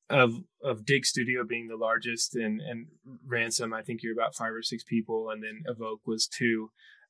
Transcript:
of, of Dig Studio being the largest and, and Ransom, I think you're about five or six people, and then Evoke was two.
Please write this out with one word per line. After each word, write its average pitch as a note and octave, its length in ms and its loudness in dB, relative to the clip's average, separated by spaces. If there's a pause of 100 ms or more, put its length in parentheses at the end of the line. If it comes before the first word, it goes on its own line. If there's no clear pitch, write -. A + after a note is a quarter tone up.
of, B2+ 240 8 (300)
of A2 220 -2
Dig C#3 200 4
Studio B2+ 380 2
being A#2 240 -4
the A2+ 80 -8
largest A2+ 600 0
and, A2 260 0
and A#2 260 -6 (380)
Ransom, A#2 480 0
I A2+ 80 -4
think A2+ 220 -6
you're A2+ 100 -2
about A2+ 220 0
five A2+ 180 -4
or A2+ 80 -6
six A#2 220 -4
people, A2 480 0
and G#2+ 120 -8
then A2 220 -10
Evoke A2+ 400 -6
was A2 220 0
two. A2+ 440 2 (380)